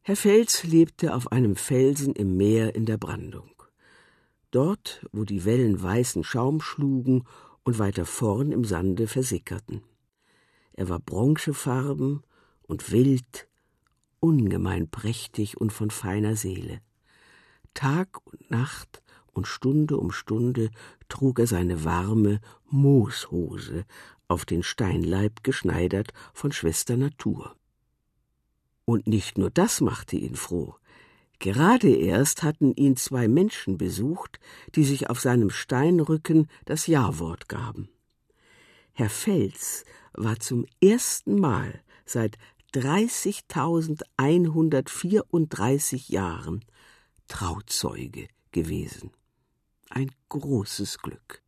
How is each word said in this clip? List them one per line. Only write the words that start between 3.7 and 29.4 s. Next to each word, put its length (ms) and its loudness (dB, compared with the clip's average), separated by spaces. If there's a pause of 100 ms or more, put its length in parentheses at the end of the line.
Dort, 640 -2
wo 100 -4
die 220 -4
Wellen 360 2
weißen 440 0
Schaum 340 -2
schlugen 640 0 (400)
und 160 -2
weiter 260 -2
vorn 460 -2
im 140 0
Sande 420 0
versickerten. 760 -6 (920)
Er 160 -4
war 100 -4
bronzefarben 1200 -2 (400)
und 280 -8
wild, 560 2 (720)
ungemein 680 0
prächtig 720 -6
und 100 -2
von 180 -6
feiner 460 -2
Seele. 460 -8 (920)
Tag 520 -2
und 260 -16
Nacht 500 -6 (300)
und 160 -6
Stunde 500 0
um 140 -2
Stunde 580 -2 (380)
trug 320 0
er 80 4
seine 380 0
warme 560 2 (240)
Mooshose, 1200 0 (420)
auf 160 0
den 200 -2
Steinleib 800 -2
geschneidert 680 -2 (220)
von 180 -6
Schwester 460 -2
Natur. 580 -4 (1300)
Und 200 0
nicht 320 0
nur 140 2